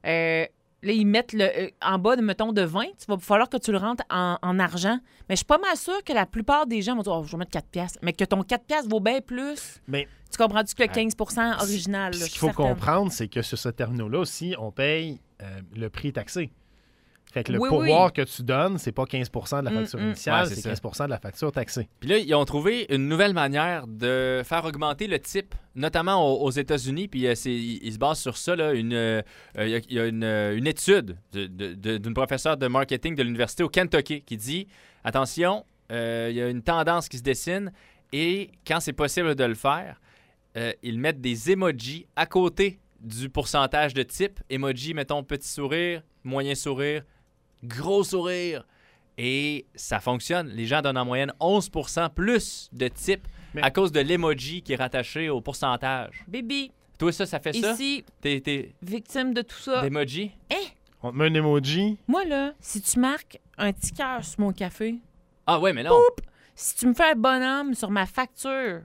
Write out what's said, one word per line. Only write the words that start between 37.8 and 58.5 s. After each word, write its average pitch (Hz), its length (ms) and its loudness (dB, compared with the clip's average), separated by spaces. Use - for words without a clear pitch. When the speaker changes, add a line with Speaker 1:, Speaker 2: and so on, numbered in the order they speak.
Speaker 3:
et 170 380 0
quand 156 140 2
c'est 160 140 -4
possible 151 420 2
de 131 80 4
le 117 100 4
faire, 139 480 -2
euh, 117 240 -4
ils 117 180 -4
mettent 143 220 0
des 123 300 0
emojis 160 640 0
à 160 100 2
côté 185 540 2
du 113 300 -8
pourcentage 143 640 0
de 131 80 0
type. 196 380 -4
Emoji, 135 460 -4
mettons, 147 280 -2
petit 139 240 -8
sourire, 160 540 -2
moyen 139 320 -2
sourire, 143 480 -2
gros 156 400 0
sourire. » 175 600 -2
Et 135 480 -2
ça - 240 -4
fonctionne. 143 500 -2
Les 113 160 -6
gens 143 160 2
donnent 139 160 0
en 127 80 0
moyenne 131 360 -2
onze 190 280 2
pour 151 200 -6
cent 170 200 -2
plus 202 640 -2
de 123 160 -2
type - 400 -2
Speaker 2:
Mais 151 80 -2
Speaker 3:
à 135 80 4
cause 185 220 2
de 147 80 2
l'emoji 156 600 0
qui 147 120 -4
est 123 40 -2
rattaché 131 520 -4
au 127 120 -2
pourcentage. 131 880 -4
Speaker 1:
Bibi. 262 440 -6
Speaker 3:
Toi, 170 140 2
ça, 196 140 -2
ça 156 140 -6
fait 156 140 -4
ça ? 220 200 0
Speaker 1:
Ici, 269 320 -4
Speaker 3:
T'es, 143 180 0
t'es 139 420 -4